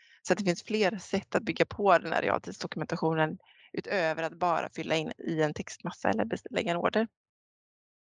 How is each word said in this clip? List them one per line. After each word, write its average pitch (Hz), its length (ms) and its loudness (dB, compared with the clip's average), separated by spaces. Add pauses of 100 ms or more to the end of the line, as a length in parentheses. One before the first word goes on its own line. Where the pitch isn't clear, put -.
(220)
Så - 120 2
att 180 60 -2
det 202 60 -2
finns 175 180 0
fler 208 340 0
sätt - 380 -4
att - 80 0
bygga 165 220 2
på 190 320 4
den 165 160 0
här - 80 2
realtidsdokumentationen 165 1160 0 (360)
utöver 165 500 -2
att 160 160 -6
bara 170 300 0
fylla 160 260 -2
in 156 220 -2
i 156 240 -2
en 151 120 2
textmassa - 560 -4
eller 214 160 2
bes-, 208 240 -6
lägga - 220 -2
en 170 60 0
order. 185 300 2 (1000)